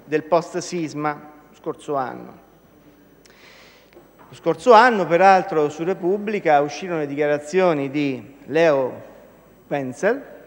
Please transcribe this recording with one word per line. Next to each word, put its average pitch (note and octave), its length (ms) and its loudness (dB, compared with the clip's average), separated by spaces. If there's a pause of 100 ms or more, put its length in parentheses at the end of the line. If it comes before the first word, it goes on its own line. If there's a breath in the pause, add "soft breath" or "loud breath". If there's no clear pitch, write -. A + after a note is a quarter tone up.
del D3+ 200 -4
post-sisma, D#3 1080 -4 (220)
scorso - 420 -10
anno. B2 520 -10 (1800 soft breath)
Lo C3+ 60 -20
scorso E3 380 2
anno, A3 320 6
peraltro, E3+ 640 4
su D#3 140 -8
Repubblica F#3 760 0
uscirono E3 380 -6
le D3 80 -4
dichiarazioni D3 840 0
di C3+ 560 -6
Leo C#3+ 580 0 (640)
Wenzel D3+ 800 -4